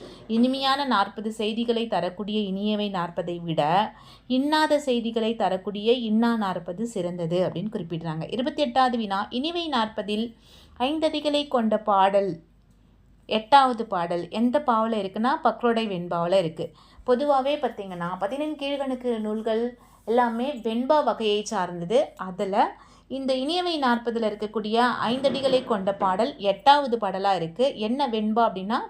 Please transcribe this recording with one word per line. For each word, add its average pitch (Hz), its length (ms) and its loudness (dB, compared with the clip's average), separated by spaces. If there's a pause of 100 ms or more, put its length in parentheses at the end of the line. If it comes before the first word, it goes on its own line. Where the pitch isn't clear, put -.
(280)
இனிமையான 269 580 2
நாற்பது 214 460 0
செய்திகளை 226 560 -2
தரக்கூடிய 196 520 -2
இனியவை 208 500 -2
நாற்பதை 175 500 -4
விட 170 540 2 (360)
இன்னாத 302 480 2
செய்திகளை 233 580 0
தரக்கூடிய 202 560 0
இன்னா 233 460 2
நாற்பது 185 500 -4
சிறந்தது 175 600 -2
அப்படின்னு 170 240 -4
குறிப்பிடுறாங்க. 165 600 -6
இருபத்தி 302 300 -2
எட்டாவது 254 360 2
வினா, 202 320 -2
இனியவை 330 380 -4
நாற்பதில் 220 680 -2 (440)
ஐந்தடிகளை 294 680 0
கொண்ட 220 300 2
பாடல், 196 600 2 (840)
எட்டாவது 226 600 4
பாடல் 175 440 -2
எந்த 240 380 0
பாவுல 226 260 2
இருக்குன்னா, 214 360 -2 (140)
பக்ரோடை 226 440 2
வெண்பாவுல 175 460 -2
இருக்கு. 170 380 0 (360)
பொதுவாவே 277 500 2
பார்த்தீங்கன்னா, 190 640 -6
பதினெண் 277 400 -4
கீழ்கணக்கு 262 600 -2
நூல்கள் 220 600 -2 (260)
எல்லாமே 240 480 2
வெண்பா 262 460 2
வகையை 208 440 0
சார்ந்தது. 185 640 -2 (100)
அதுல 196 640 -2 (300)
இந்த 262 280 -2
இனியவை 330 440 -2
நாற்பதுல 233 500 0
இருக்கக்கூடிய 214 600 0 (140)
ஐந்தடிகளை 262 600 2
கொண்ட 202 300 0
பாடல் 202 440 0
எட்டாவது 233 600 4
பாடலா 196 380 0
இருக்கு. 165 420 0
என்ன 247 300 0
வெண்பா 220 460 2
அப்படின்னா, 196 220 -4 (140)